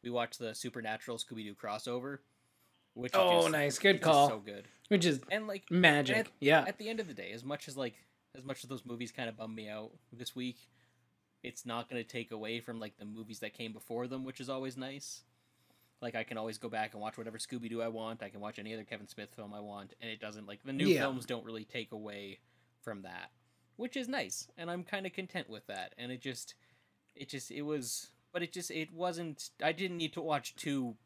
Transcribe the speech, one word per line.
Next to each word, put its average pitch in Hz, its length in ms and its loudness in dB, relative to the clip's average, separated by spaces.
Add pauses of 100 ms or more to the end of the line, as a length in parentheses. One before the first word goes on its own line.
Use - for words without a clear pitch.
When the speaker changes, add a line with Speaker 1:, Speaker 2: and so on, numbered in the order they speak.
Speaker 1:
We 120 80 -6
watched 120 280 0
the 113 160 -6
Supernatural 113 640 -6
Scooby-Doo 107 360 -8
crossover, 123 640 -6 (760)
which 123 180 -4
is 196 80 8
Speaker 2:
Oh, 175 220 10
Speaker 1:
just, 165 100 8
Speaker 2:
nice. 143 260 2
Good 196 180 10
Speaker 1:
which - 60 -2
is - 40 -2
Speaker 2:
call. 143 220 12
Speaker 1:
so 110 120 0
good. 101 260 -10 (220)
Speaker 2:
Which 185 180 8
is 143 140 6 (100)
Speaker 1:
And, 214 160 0
like, 202 240 -8
Speaker 2:
magic. 151 460 8
Speaker 1:
and 220 100 2
at, - 140 -16
Speaker 2:
Yeah. 143 260 10
Speaker 1:
at - 120 -4
the 214 100 -6
end 226 120 -2
of 202 60 -4
the 147 80 -10
day, 92 180 -8
as 117 120 -10
much 143 240 -8
as, 131 80 -10
like, 123 180 -2 (400)
as 131 100 -16
much 135 200 -8
as 127 60 -14
those 131 140 -6
movies 120 280 -8
kinda 117 200 -4
bummed 110 220 -8
me 110 140 -10
out 107 240 -10 (200)
this 120 220 -10
week, 127 340 -8 (760)
it's - 240 -10
not 117 220 -4
gonna 120 160 -6
take 117 260 -8
away 113 300 -4
from, 113 200 -8
like, 110 180 -10
the 104 60 -14
movies 107 360 -12
that 107 140 -6
came 113 180 -8
before 117 340 -6
them, 131 180 -6
which 131 160 -10
is 123 80 -8
always 135 280 -4
nice. 135 460 -10 (760)
Like, 120 140 -4
I 113 100 -2
can 117 120 -8
always 110 220 -4
go 120 100 -8
back 110 260 -2
and 107 60 -10
watch 107 160 -6
whatever 113 220 -8
Scooby-Doo 117 420 -6
I 113 80 0
want. 113 340 -6
I 104 60 -8
can 101 120 -14
watch 104 180 -8
any 107 160 -8
other 110 100 -8
Kevin 104 220 -10
Smith - 280 -14
film 104 200 -12
I 104 60 -10
want, 101 400 -12
and 117 100 -8
it 110 100 -8
doesn't, 107 260 -10
like, 101 180 -12
the 135 80 -8
new 139 160 4
Speaker 2:
Yeah. 165 120 6
Speaker 1:
films 131 260 -2
don't 117 180 -4
really 113 200 -8
take 113 280 -8
away 101 480 -10 (400)
from 104 220 -10
that, 90 280 -12 (460)
which 247 200 -6
is 254 120 -4
nice, 202 480 -4
and 170 140 -6
I'm 180 140 -4
kinda 190 260 -4
content 185 380 -6
with 110 180 -12
that. 95 300 -8
And 123 140 -8
it 127 100 -6
just, - 340 -8 (600)
it 139 140 -12
just, - 220 -8
it 143 120 -6
was, 147 480 -4 (220)
but 175 100 -2
it 165 100 -4
just, 175 180 -6
it 160 220 -4
wasn't, 170 580 -4 (120)
I 156 100 4
didn't 175 260 0
need 160 160 0
to 175 80 -2
watch 147 340 0
two 131 500 0